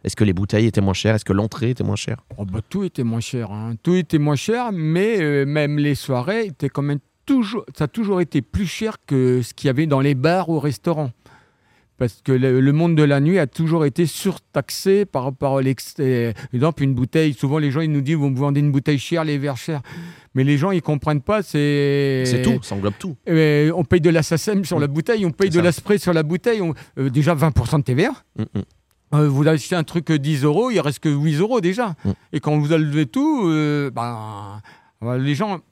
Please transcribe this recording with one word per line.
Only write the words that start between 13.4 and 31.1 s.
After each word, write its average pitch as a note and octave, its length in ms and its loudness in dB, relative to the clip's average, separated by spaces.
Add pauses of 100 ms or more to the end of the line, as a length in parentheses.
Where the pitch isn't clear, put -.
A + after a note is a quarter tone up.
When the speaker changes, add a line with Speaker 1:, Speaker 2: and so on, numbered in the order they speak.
Speaker 2:
toujours D#3+ 360 0
été D3 220 2
surtaxé - 1000 -2
par C3+ 180 -4
rapport C3+ 340 -2
à C3+ 60 2
l'ex-, - 360 -4
euh, B2 320 0
par - 220 -10
exemple, C#3+ 300 0
une C3+ 100 2
bouteille. D3 400 2
Souvent, C#3 240 -2
les D3 140 0
gens, C#3+ 100 -2
ils D#3+ 100 -2
nous C#3+ 100 0
disent, C#3+ 140 0
vous C#3+ 140 0
me B2+ 80 -2
vendez C#3+ 220 0
une D3 120 2
bouteille C#3 280 0
chère, E3 240 -2
les D3 160 -2
verres C3+ 180 -4
chers. D3 240 -6 (540)
Mais C3 80 4
les C#3+ 160 4
gens, F3 100 2
ils F3+ 140 0
comprennent D3+ 400 0
pas, G#3+ 180 0
c'est C#3+ 840 0
Speaker 1:
C'est B2+ 160 2
tout, B2 180 4
ça - 140 -8
englobe G2+ 240 -2
tout. E3+ 180 -8 (100)
Speaker 2:
Euh, D3+ 480 4
on F3+ 80 0
paye F3+ 160 2
de E3 120 4
la E3 100 4
sacem F#3+ 420 -2
sur E3 140 -2
Speaker 1:
Mm. D3+ 40 2
Speaker 2:
la C#3+ 60 0
bouteille, F#3+ 380 -2
on E3 60 0
paye G3 200 0
Speaker 1:
C'est D#3+ 60 2
Speaker 2:
de F3 40 4
Speaker 1:
ça. - 20 2
Speaker 2:
la F3 80 4
spray G3+ 280 0
sur F3+ 140 0
la D#3+ 80 2
bouteille, F#3 400 0
on, E3 140 -2 (240)
euh, C3+ 100 0
déjà D3 240 2
vingt D#3 180 2
pour A#2+ 160 0
cent D3 120 2
de C3+ 40 0
T B2+ 120 0
V D#3+ 100 4
A. D4 60 0 (260)
Speaker 1:
Mm, G#2+ 60 -6
mm. G#2 180 -6 (540)
Speaker 2:
Euh, D3+ 120 4
vous C#3+ 200 2
achetez D#3+ 280 0
un E3 100 0
truc, D#3+ 260 -4
euh, D#3 80 2
dix C#3 240 -2
euros, F3 260 2
il G#3 120 0
reste C#3+ 180 -2
que D#3+ 100 -2
huit D3 280 2